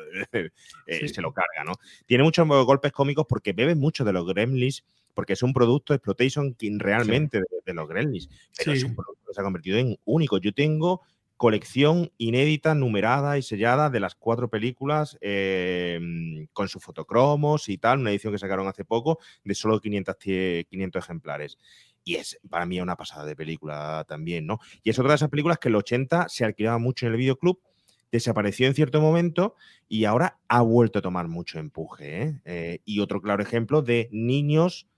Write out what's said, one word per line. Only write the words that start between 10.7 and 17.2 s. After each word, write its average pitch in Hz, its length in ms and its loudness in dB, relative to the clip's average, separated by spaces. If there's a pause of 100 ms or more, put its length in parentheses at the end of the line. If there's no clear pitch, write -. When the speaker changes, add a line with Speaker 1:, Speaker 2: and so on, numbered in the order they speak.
Speaker 1:
colección 139 800 2
inédita, 143 580 2
numerada 135 640 2
y 131 40 -4
sellada 120 480 2
de 117 100 0
las 92 140 -4
cuatro 117 340 -2
películas, 135 720 -4
eh, 92 800 -2 (520)
con 98 160 -4
sus - 140 -14
fotocromos 147 840 0